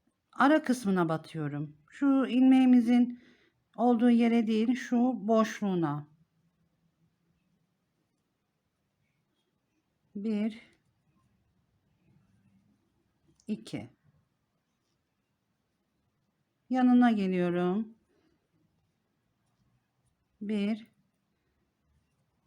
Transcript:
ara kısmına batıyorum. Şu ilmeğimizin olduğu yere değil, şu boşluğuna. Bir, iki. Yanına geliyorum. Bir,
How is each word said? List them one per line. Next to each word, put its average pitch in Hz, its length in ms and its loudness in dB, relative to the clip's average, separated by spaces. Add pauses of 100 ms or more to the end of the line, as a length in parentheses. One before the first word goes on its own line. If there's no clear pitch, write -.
(320)
ara 214 300 2
kısmına 196 460 -2
batıyorum. 151 680 -8 (140)
Şu 269 380 0
ilmeğimizin 247 920 4 (540)
olduğu 240 340 2
yere 233 360 2
değil, 226 280 0
şu 240 540 -2
boşluğuna. 190 760 -2 (4000)
Bir, 214 480 -6 (2750)
iki. 123 440 -12 (2750)
Yanına 247 400 4
geliyorum. 185 840 -2 (2500)
Bir, 208 460 -6 (1600)